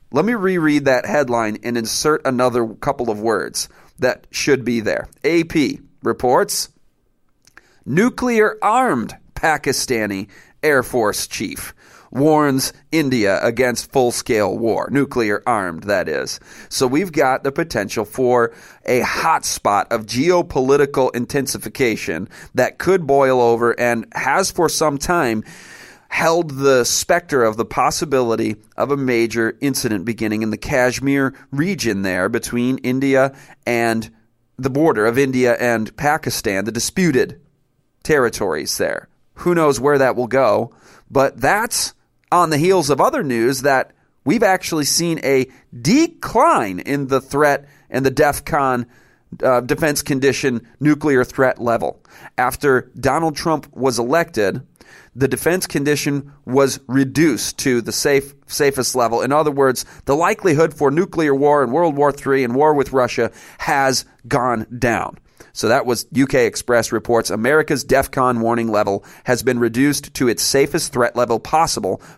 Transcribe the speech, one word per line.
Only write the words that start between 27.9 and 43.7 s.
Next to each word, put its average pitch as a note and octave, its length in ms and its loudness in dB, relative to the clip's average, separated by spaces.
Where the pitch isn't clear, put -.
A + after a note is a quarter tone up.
of B2+ 160 -2
a C#3+ 60 -2
major A#2 640 0
incident B2+ 420 -2
beginning G#2+ 380 -4
in A2 80 -4
the G#2 80 -4
Kashmir C3+ 760 0
region C3+ 500 -2
there F#2 260 0
between A#2+ 520 -2
India C3+ 520 0
and A#2 460 -2
the C3 120 -4
border C3 360 2
of A#2 120 0
India B2+ 400 2
and A2+ 380 -2
Pakistan, C#3+ 720 -2
the A2 80 -6
disputed B2 640 0
territories G#2+ 760 0
there. D#2+ 300 -4
Who F3 200 0
knows D3 240 2
where C#3+ 180 2
that B2+ 200 2
will B2 100 -2
go, A#2 460 2
but C3+ 300 0
that's - 540 -2
on E3+ 200 4
the D3+ 80 0
heels E3+ 320 2
of C#3+ 100 2
other B3 240 2
news B2 380 0
that C3+ 300 0